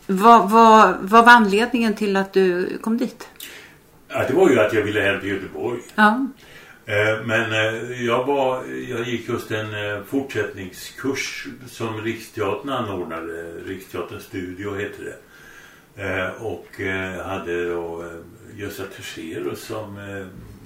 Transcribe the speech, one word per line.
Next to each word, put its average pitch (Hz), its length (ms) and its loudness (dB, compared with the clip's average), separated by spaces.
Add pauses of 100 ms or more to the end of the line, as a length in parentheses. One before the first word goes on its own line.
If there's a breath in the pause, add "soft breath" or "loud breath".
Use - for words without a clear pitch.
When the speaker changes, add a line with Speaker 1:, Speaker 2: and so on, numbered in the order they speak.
Speaker 1:
vad, 196 440 8
vad, 220 500 8
vad 226 240 6
var 240 60 12
anledningen 226 640 4
till 202 200 0
att 196 180 0
du 185 440 2
kom 220 200 -2
dit? - 300 -6 (800 loud breath)
Speaker 2:
Ja, - 200 -2
det 123 60 0
var 175 160 6
ju 120 100 6
att 107 140 2
jag 107 100 2
ville 104 180 0
hem 98 180 0
till 95 100 -6
Göteborg. - 500 -6 (160)
Speaker 1:
Ja. 220 320 2 (600 soft breath)
Speaker 2:
Eh, 110 380 0
men, 110 260 0
eh, 117 540 -2
jag 123 200 2
var, 131 380 0 (260)
jag 120 180 -4
gick 120 220 -6
just 113 220 -6
en, 107 220 -6 (220)
eh, 101 80 -10
fortsättningskurs - 1400 -6 (200)
som 110 340 -8
Riksteatern 110 680 -6
anordnade. 85 840 -6 (140)
Riksteaterns 95 580 -10
studio 95 520 -10
heter 101 280 -8
det. - 140 -12 (840 soft breath)
Eh, 92 420 -6
och, 92 360 -10
eh, 95 440 -6
hade 87 440 -4
då, 85 340 -6
eh, 85 560 -16
Gösta 98 240 -10 (120)
Terserus - 680 -8
som, 101 340 -10
eh, 98 300 -10 (380)